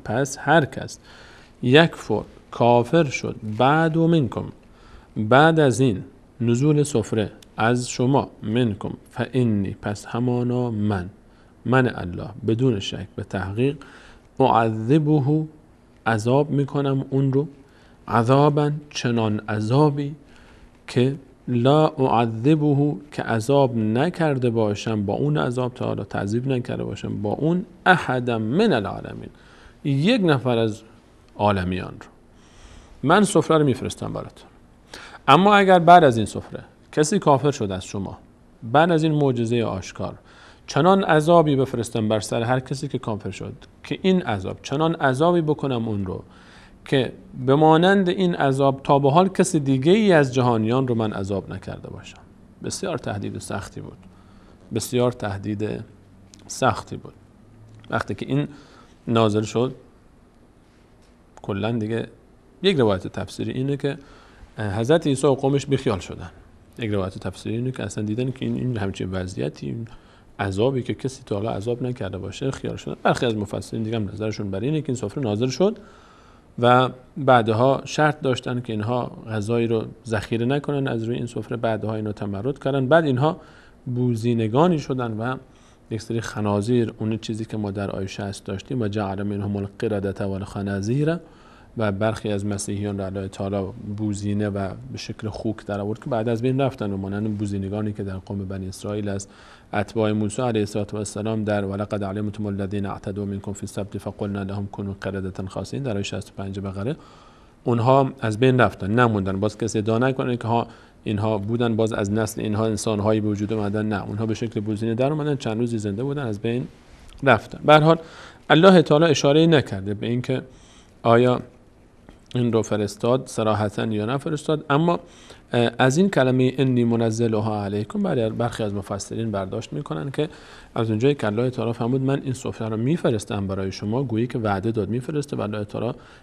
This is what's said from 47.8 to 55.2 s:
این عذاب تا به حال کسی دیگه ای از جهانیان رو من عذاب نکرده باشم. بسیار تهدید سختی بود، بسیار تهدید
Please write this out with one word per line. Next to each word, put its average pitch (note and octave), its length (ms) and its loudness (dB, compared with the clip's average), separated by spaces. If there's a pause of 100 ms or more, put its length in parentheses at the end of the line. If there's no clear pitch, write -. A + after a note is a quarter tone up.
این F3+ 260 2
عذاب C3+ 500 2
تا C#3+ 140 6
به C#3 120 4
حال F3+ 180 6
کسی F3 320 0
دیگه C3+ 320 2
ای G#3 200 4
از C#3 220 4
جهانیان B2 540 2
رو A#2+ 60 0
من A2 180 0
عذاب G2+ 400 -4
نکرده - 360 -12
باشم. - 300 -16 (460)
بسیار - 340 -6
تهدید G#2 400 -8
سختی G2+ 420 -10
بود، F#2+ 160 -16 (800)
بسیار A#2+ 380 2
تهدید G#2+ 720 -6 (640)